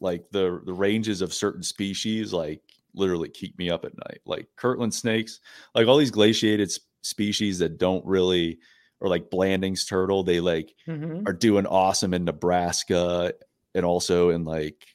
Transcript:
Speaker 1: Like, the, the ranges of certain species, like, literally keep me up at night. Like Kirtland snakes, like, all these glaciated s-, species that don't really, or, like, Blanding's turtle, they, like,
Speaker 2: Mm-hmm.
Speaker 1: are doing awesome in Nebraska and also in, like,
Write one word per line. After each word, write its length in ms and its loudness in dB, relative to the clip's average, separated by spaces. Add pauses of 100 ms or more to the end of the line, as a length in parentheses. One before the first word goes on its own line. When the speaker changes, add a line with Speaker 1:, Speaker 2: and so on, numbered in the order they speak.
Speaker 1:
Like, 300 -6
the, 340 -2
the 80 -10
ranges 500 -2
of 120 -4
certain 280 -4
species, 720 -6
like, 300 -6 (320)
literally 340 -2
keep 300 -14
me 120 -4
up 140 -2
at 120 -14
night. 280 -16
Like 320 -8
Kirtland 380 -2
snakes, 460 -4 (340)
like, 140 6
all 80 10
these 140 4
glaciated 580 4
s-, 120 -8 (220)
species 580 -2
that 180 -2
don't 280 0
really, 520 2 (420)
or, 80 -2
like, 220 -2
Blanding's 540 0
turtle, 380 0
they, 180 2
like, 340 -2 (120)
Speaker 2:
Mm-hmm. 400 -8
Speaker 1:
are 60 -2
doing 340 4
awesome 480 2
in 100 -2
Nebraska 1080 0 (420)
and 100 0
also 460 2
in, 140 0
like, 500 -6